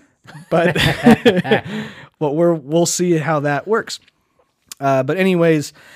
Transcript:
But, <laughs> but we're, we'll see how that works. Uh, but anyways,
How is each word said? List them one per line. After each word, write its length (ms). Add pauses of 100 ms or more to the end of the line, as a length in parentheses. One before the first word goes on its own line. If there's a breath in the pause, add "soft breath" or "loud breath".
(500 loud breath)
But, 260
<laughs> 1400
but 140
we're, 220
we'll 320
see 300
how 240
that 260
works. 320 (800)
Uh, 240
but 140
anyways, 540 (240 loud breath)